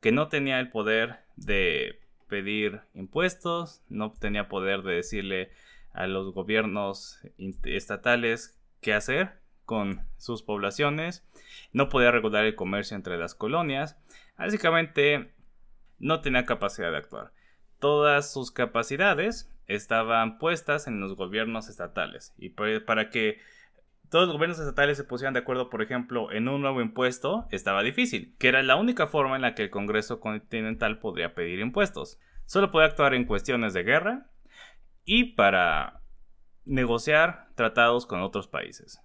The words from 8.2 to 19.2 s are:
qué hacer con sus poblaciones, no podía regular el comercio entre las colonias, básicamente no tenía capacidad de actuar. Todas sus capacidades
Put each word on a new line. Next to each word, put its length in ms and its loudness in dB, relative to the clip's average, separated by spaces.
qué 120 0
hacer 460 -2
con 400 -4
sus 260 -8
poblaciones, 840 -2
no 180 2
podía 220 8
regular 340 4
el 100 2
comercio 400 -4
entre 220 -6
las 160 -6
colonias, 640 -4
básicamente 960 2
no 220 -2
tenía 240 2
capacidad 460 -2
de 60 -2
actuar. 340 -12
Todas 540 4
sus 180 -6
capacidades 1000 0